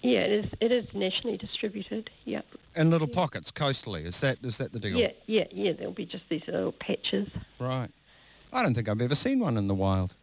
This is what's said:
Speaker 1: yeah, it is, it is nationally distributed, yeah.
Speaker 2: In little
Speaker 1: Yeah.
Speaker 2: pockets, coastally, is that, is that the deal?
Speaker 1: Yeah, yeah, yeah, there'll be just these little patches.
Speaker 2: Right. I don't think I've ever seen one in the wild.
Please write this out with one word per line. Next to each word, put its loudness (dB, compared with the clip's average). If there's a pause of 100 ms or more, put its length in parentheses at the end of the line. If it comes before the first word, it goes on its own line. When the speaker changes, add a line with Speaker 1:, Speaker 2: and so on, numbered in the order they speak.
Speaker 1:
yeah, 4
it 2
is, -6 (100)
it 4
is 2
nationally -2
distributed, -8 (140)
yeah. -6 (340)
Speaker 2:
In 6
little 4
Speaker 1:
Yeah. -6
Speaker 2:
pockets, -2
coastally, -2
is -2
that, 2
is -4
that -4
the -8
deal? 0
Speaker 1:
Yeah, 2 (140)
yeah, 2
yeah, 0
there'll -6
be -8
just -14
these -4
little -2
patches. -2 (300)
Speaker 2:
Right. -2 (640)
I 2
don't 4
think 2
I've 2
ever 2
seen 2
one 2
in 2
the 2
wild. 2